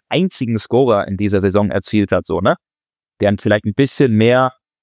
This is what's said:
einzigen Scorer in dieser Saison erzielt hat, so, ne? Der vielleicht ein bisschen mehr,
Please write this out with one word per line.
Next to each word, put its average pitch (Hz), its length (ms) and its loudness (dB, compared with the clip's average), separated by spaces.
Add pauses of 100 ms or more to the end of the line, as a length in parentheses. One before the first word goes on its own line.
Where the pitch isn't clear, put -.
einzigen 131 480 -2
Scorer 117 500 0
in 98 120 -6
dieser 101 220 0
Saison 101 300 0
erzielt 101 420 -2
hat, 90 140 0
so, 85 140 -4
ne? 135 160 0 (640)
Der 101 180 2
vielleicht 107 280 0
ein 104 80 -4
bisschen 135 400 0
mehr, 123 400 2 (280)